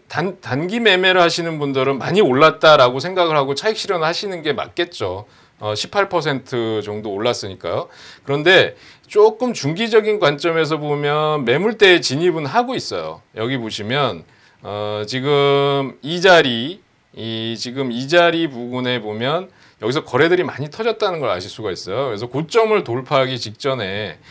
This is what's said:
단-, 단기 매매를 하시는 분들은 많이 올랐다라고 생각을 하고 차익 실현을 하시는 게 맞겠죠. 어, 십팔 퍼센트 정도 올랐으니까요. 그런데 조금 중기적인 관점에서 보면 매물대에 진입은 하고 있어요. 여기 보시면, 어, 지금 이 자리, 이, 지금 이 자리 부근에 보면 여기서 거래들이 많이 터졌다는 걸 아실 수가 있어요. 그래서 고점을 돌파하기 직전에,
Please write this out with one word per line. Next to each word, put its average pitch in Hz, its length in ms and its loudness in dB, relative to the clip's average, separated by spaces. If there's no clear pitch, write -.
단-, 185 340 -4
단기 170 380 -4
매매를 185 400 4
하시는 165 380 0
분들은 139 400 0
많이 156 240 0
올랐다라고 151 760 6
생각을 175 360 0
하고 139 200 0
차익 208 220 -2
실현을 180 280 -2
하시는 175 380 -4
게 151 100 -2
맞겠죠. 107 720 -6
어, 107 140 -4
십팔 190 360 -2
퍼센트 127 720 -2
정도 104 280 -8
올랐으니까요. 101 760 -4
그런데 151 520 4
조금 220 460 2
중기적인 214 680 0
관점에서 160 580 0
보면 147 680 -2
매물대에 180 560 4
진입은 160 440 0
하고 233 300 -2
있어요. 80 460 -8
여기 123 220 -4
보시면, 110 680 -4
어, 104 460 -6
지금 139 960 0
이 170 180 -4
자리, 160 600 4
이, 113 440 -6
지금 127 340 -6
이 123 180 -6
자리 170 400 4
부근에 123 520 -4
보면 123 480 -4
여기서 127 220 -2
거래들이 165 400 2
많이 143 260 -8
터졌다는 214 500 -4
걸 131 100 -2
아실 90 200 -4
수가 107 220 -8
있어요. 98 360 -6
그래서 113 200 -6
고점을 208 560 0
돌파하기 131 560 -2
직전에, 104 800 -6